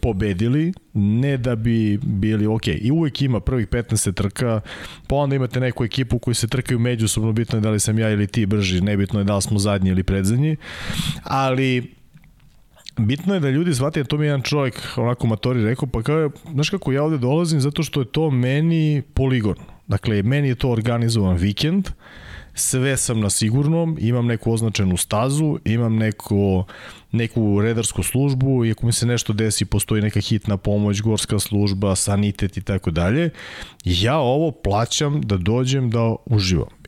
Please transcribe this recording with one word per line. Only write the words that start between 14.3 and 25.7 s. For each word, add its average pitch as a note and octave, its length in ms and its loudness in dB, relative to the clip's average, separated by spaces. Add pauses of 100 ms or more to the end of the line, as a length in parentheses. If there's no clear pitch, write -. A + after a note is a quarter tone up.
čovjek C#3 320 0 (220)
onako A#2+ 300 0
matori A#2+ 380 0
rekao, B2 240 0
pa A#2 140 -4
kao, D3 280 0 (220)
znaš D3 180 0
kako, F3 220 -2
ja C#3 100 0
ovde D#3 160 0
dolazim D#3 420 2
zato D3 220 0
što D3 180 -2
je B2 60 -2
to D#3 240 0
meni D3 760 2
poligon. B2+ 500 0 (320)
Dakle, G#2 360 0
meni C#3 260 2
je B2 60 2
to B2+ 160 0
organizovan A2+ 680 2
vikend, C#3+ 520 0 (680)
sve C3 420 0
sam A#2 240 -2
na G#2 100 2
sigurnom, D3+ 720 2
imam A#2+ 260 2
neku A#2 260 0
označenu G#2+ 440 0
stazu, C#3 680 0
imam A2+ 320 2